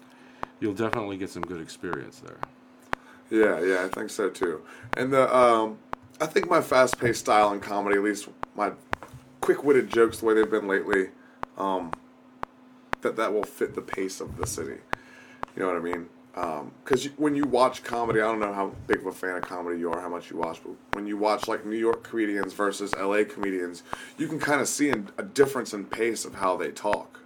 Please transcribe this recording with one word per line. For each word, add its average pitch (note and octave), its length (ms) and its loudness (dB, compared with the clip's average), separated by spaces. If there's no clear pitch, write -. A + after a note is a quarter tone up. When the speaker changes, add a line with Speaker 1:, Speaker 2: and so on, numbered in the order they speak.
Speaker 1:
You'll G#2+ 140 -2
definitely G#2+ 420 -2
get F#2 140 -8
some F2 120 -8
good F2+ 180 -8
experience D2+ 600 -10
there. G1+ 180 -18
Speaker 2:
Yeah, G#2 300 6
yeah, F#2 240 2
I F#2+ 40 -2
think G#2+ 220 -6
so G2 180 0
too. E2 340 -2
And C3 160 -2
the, C3 220 4
um, A2+ 440 6
I D#3 60 -2
think F3+ 240 0
my D#3+ 100 4
fast-paced B2+ 600 4
style G#2+ 320 6
in G2+ 80 -4
comedy, G2+ 360 0
at G2 60 2
least G#2 260 -2
my G2+ 180 0
quick-witted C3 480 4
jokes, A2+ 300 4
the A2+ 80 0
way A2 80 6
they've A2 160 4
been G2+ 180 0
lately, F#2+ 400 2
um, F#2 360 -2
that G#2+ 160 -4
that G#2+ 160 0
will G#2 120 0
fit - 300 -4
the G2+ 60 -6
pace - 400 -6
of - 160 -10
the D#2+ 100 -4
city. C#2+ 320 -8
You F#2 60 -4
know F#2+ 60 0
what F2 80 -2
I E2+ 40 -2
mean? E2+ 280 -6
Um, D#2 380 -6
'cause B2+ 200 0
you, C#3+ 120 -6
when D3 180 2
you C#3+ 100 0
watch B2 400 4
comedy, A2+ 360 0
I G#2+ 40 4
don't A2 140 0
know G2+ 140 -2
how G2 200 -4
big - 120 2
of F#2 80 -8
a F#2 60 -6
fan F2+ 240 -6
of F2 60 -4
comedy F2 380 -6
you E2+ 100 -2
are, E2 100 -4
how F2+ 80 -8
much F2 220 -8
you - 60 -10
watch, E2 260 -2
but F#2 100 -12
when G2+ 120 -4
you G#2 100 -4
watch, G#2 320 2
like, G#2+ 180 -4
New G#2+ 100 -4
York A2+ 280 2
comedians G2+ 480 -2
versus G2+ 440 0
L G2 180 0
A G#2+ 100 4
comedians, F#2 580 -6
you D#3 120 -4
can D3+ 120 -4
kinda C#3 260 2
see D3 240 0
in, G#2 180 -4
a A2 40 -6
difference A#2+ 520 2
in F#2+ 120 -6
pace A2 380 -2
of F#2 120 -14
how F#2+ 200 2
they E2 140 -4
talk. - 560 -4